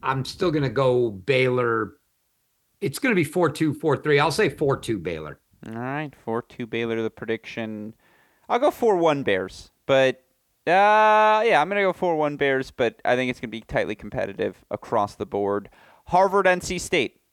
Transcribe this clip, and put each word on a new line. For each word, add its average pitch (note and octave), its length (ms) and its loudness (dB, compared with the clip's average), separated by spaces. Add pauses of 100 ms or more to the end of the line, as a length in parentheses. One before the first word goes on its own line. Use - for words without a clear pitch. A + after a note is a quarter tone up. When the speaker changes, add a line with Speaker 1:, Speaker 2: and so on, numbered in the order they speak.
Speaker 1:
I'm C3+ 220 -2
still - 260 -2
gonna C#3+ 180 0
go B2 420 2
Baylor. A#2+ 840 0 (840)
It's E3+ 180 -6
gonna B3 160 0
be F3 100 2
four E3 260 0
two, D#3 220 -2
four C#3+ 240 0
three. D3 220 2
I'll D#3 140 4
say G3+ 160 2
four C#3 280 -2
two G#2+ 220 -6
Baylor. D#2 420 -8 (260)
Speaker 2:
All A2 80 -12
right, C3+ 380 -8 (120)
four A2+ 180 -4
two - 240 -14
Baylor, A2+ 360 -4
the A2 80 -2
prediction. A2 840 -8 (540)
I'll A#3+ 120 0
go - 100 2
four A3 260 2
one D3+ 280 2
Bears, F#2+ 480 -2 (140)
but C3+ 360 2 (440)
uh, G#3+ 800 4
yeah, E3+ 140 6
I'm D#3+ 80 0
gonna G3+ 140 0
go F#3 100 2
four E3+ 240 -2
one D3 200 0
Bears, C3+ 360 0
but A#2 320 -2
I B2 100 2
think B2+ 160 0
it's B2 80 -8
gonna A#2 120 -10
be A2+ 100 -10
tightly G#2+ 340 -4
competitive G2+ 720 -6
across G#2 460 -4
the G2+ 120 -8
board. G2+ 440 -2 (360)
Harvard, F#3+ 400 2
N F3+ 140 2
C F3+ 180 -6
State, - 420 -2 (120)